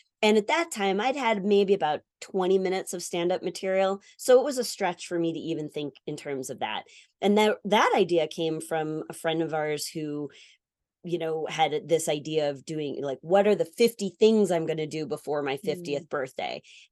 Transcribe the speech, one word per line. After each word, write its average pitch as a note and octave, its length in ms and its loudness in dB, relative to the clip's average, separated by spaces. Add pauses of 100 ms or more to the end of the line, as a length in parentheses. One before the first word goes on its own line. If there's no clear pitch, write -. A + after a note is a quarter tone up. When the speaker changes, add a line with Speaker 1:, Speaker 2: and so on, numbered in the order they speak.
(220)
Speaker 1:
And G#3+ 160 6
at G#3 100 2
that E4 240 0
time, G3 280 0
I'd C4 160 0
had A3+ 300 -2
maybe G3+ 300 4
about D#3 260 0 (180)
twenty F#3 380 2
minutes F#3+ 360 -2
of F3 100 -8
stand-up F3 400 -2
material. F#3+ 580 -2 (160)
So B3+ 220 6
it B3 60 4
was C#4 120 -2
a B3 60 -2
stretch F#3 440 -4
for F3 120 -2
me E3 140 0
to D#3 60 -8
even D#3 300 -6
think D3 240 -8 (140)
in D3+ 100 -6
terms C#3 320 -8
of B2 100 -12
that. G#2+ 240 -6 (380)
And G3+ 160 4
that, G#3+ 280 2
that A#3 300 4
idea E3+ 320 2
came D#3+ 320 -4
from D#3 500 -4
a D#3+ 40 -14
friend E3 280 -2
of D#3 120 -4
ours D3+ 340 -4
who, D3 420 -8 (760)
you E3+ 160 -4
know, D#3+ 280 -4
had D3+ 400 0
this D#3+ 220 2
idea D3+ 400 -2
of C3+ 160 -8
doing, D#3 360 -6
like, C3+ 200 -4
what F#3+ 260 4
are G#3 80 6
the E3 100 0
fifty A3+ 440 0
things A3 400 6
I'm E3 160 0
gonna D#3 220 -2
do D#3 180 -6
before D3 380 -4
my C#3 140 -2
fiftieth E3 480 -4
Speaker 2:
Mm. - 40 -20
Speaker 1:
birthday? - 540 -6 (280)